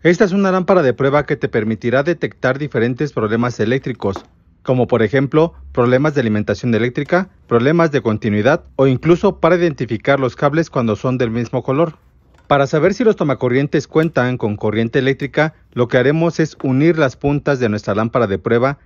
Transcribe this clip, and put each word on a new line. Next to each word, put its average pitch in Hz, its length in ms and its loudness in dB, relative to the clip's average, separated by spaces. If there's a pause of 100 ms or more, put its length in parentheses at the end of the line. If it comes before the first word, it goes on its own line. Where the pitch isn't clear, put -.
Esta 175 220 4
es 175 80 0
una 196 180 0
lámpara 185 320 2
de 131 120 2
prueba 139 320 0
que 147 100 -4
te - 140 -6
permitirá 113 520 -2
detectar 139 560 -4
diferentes 127 540 -4
problemas 113 480 -2
eléctricos, 110 640 -4 (380)
como 127 240 0
por 117 160 2
ejemplo, 139 500 0 (200)
problemas 131 420 2
de 135 80 0
alimentación 107 520 -2
eléctrica, 143 540 -2 (180)
problemas 147 460 2
de 139 80 0
continuidad 110 640 0 (120)
o 135 100 2
incluso 160 540 0
para 170 160 2
identificar 139 640 -2
los 131 180 -2
cables 151 340 -2
cuando 117 260 0
son 127 220 -2
del 120 120 0
mismo 120 320 -4
color. 151 360 -2 (480)
Para 139 200 2
saber 165 280 2
si 247 100 -2
los 220 120 4
tomacorrientes 131 720 0
cuentan 131 520 0
con 104 180 -4
corriente 110 420 -2
eléctrica, 135 540 -2 (200)
lo 123 140 0
que 131 120 0
haremos 156 420 2
es 156 220 -2
unir 147 360 2
las 135 180 0
puntas 143 440 -2
de 120 80 0
nuestra 104 260 -4
lámpara 113 320 0
de 95 120 -2
prueba 117 480 0